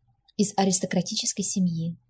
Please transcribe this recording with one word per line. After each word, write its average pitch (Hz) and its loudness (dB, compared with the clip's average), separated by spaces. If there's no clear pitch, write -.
из 208 2
аристократической 190 0
семьи. 170 0